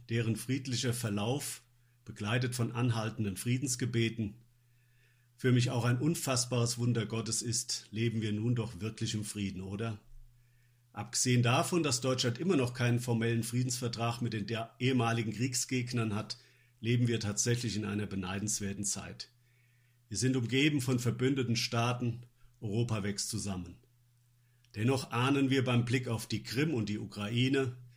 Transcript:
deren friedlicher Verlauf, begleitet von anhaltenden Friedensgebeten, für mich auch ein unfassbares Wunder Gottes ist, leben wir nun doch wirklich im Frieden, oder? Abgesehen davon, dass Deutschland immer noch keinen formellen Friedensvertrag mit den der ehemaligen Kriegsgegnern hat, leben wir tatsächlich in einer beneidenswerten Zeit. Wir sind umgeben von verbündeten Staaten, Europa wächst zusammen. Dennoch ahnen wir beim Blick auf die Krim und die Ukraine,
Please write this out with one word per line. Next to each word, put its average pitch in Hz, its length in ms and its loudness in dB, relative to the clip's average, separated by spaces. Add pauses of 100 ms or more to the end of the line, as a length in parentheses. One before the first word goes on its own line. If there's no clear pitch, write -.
deren 113 260 2
friedlicher 127 600 -2
Verlauf, 113 680 -2 (440)
begleitet 123 500 -2
von 117 160 0
anhaltenden 110 680 0
Friedensgebeten, 117 960 0 (1040)
für 127 140 4
mich 123 180 6
auch 117 160 0
ein 123 140 2
unfassbares 127 800 0
Wunder 120 260 2
Gottes 110 380 -4
ist, - 480 -4
leben 110 320 0
wir 107 100 -2
nun 113 220 0
doch 98 260 -4
wirklich 110 320 -4
im 107 100 -2
Frieden, 95 380 -4
oder? 101 400 -6 (920)
Abgesehen 123 520 2
davon, 165 400 4
dass 135 180 0
Deutschland 127 380 0
immer 175 180 2
noch 123 160 2
keinen 120 260 2
formellen 117 440 2
Friedensvertrag 120 760 -2
mit 117 120 -2
den 104 140 -4
der 113 320 -4
ehemaligen 117 540 2
Kriegsgegnern 120 840 0
hat, - 240 -6 (440)
leben 120 240 4
wir 113 140 0
tatsächlich 104 560 0
in 104 80 -2
einer 101 200 -2
beneidenswerten 98 800 -4
Zeit. - 460 -6 (800)
Wir 101 80 -6
sind 127 180 2
umgeben 135 460 4
von 127 180 2
verbündeten 123 560 2
Staaten, 120 680 -2 (360)
Europa 110 440 0
wächst 101 260 -4
zusammen. 90 480 -6 (960)
Dennoch 123 360 0
ahnen 131 380 4
wir 131 140 4
beim 120 220 4
Blick 123 240 0
auf 113 180 -4
die 110 160 -4
Krim 147 300 0
und 107 160 0
die 104 100 -2
Ukraine, 120 800 0 (200)